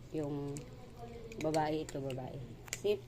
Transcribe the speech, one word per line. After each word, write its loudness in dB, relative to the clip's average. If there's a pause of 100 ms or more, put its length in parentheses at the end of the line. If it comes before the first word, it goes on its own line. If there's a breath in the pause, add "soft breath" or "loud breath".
(160)
Yung 0 (880)
babae, 6
ito -4
babae. -2 (400)
Si 6 (120)